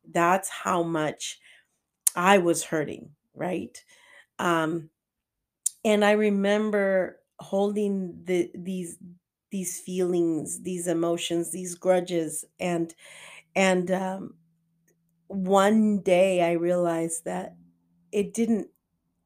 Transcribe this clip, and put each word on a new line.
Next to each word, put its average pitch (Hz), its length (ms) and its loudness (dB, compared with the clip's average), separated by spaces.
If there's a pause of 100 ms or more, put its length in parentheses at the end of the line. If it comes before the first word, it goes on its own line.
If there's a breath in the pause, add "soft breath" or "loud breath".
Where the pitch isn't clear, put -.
(120)
That's 175 360 2
how 185 360 -2
much 156 560 -4 (760 soft breath)
I 185 220 6
was 170 260 2
hurting, - 460 -6 (240)
right? 180 500 -8 (540 soft breath)
Um, 165 520 0 (960)
and 208 220 4
I 208 60 6
remember 202 1080 0 (200)
holding 202 760 -2 (120)
the, 180 280 0
these, 180 440 -8 (520)
these 185 300 -6
feelings, 175 840 -2
these 180 260 -6
emotions, 170 640 -2
these 180 220 -8
grudges, 175 720 0 (140)
and, 170 340 -2 (640 loud breath)
and, 185 340 2
um, 190 460 -6 (920)
one 202 720 4
day 180 420 4
I 170 120 2
realized 170 720 0
that 180 300 -8 (560)
it 202 220 -4
didn't 226 340 0 (580)